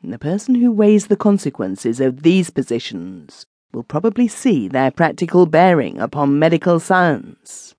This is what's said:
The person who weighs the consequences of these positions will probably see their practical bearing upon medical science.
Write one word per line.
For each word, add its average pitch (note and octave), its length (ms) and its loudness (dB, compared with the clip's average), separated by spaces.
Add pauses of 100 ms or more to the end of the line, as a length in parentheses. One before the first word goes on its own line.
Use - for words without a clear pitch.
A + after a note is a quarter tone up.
The - 160 -12
person G3+ 360 -2
who A#3+ 160 2
weighs G#3 360 4
the G3+ 80 2
consequences B2 840 -2
of C3 220 -2
these F3 300 2
positions F#2 960 -8 (260)
will A#2+ 100 -10
probably A3 440 -2
see D#3 400 -2
their C3 240 0
practical E3+ 560 0
bearing D#3 520 2
upon C#3+ 380 0
medical E3 420 2
science. - 1000 -4